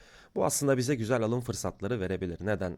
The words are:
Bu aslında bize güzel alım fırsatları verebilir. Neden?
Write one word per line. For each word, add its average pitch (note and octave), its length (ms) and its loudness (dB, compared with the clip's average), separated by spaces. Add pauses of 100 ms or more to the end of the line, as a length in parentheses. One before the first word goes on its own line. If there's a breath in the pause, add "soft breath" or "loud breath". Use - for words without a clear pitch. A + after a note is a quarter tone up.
(360 loud breath)
Bu F#3+ 100 2
aslında C#3 320 4
bize B2+ 180 2
güzel A2+ 280 2
alım A#2+ 180 2
fırsatları G#2+ 580 -4
verebilir. F#2 420 -2
Neden? F#2 360 -2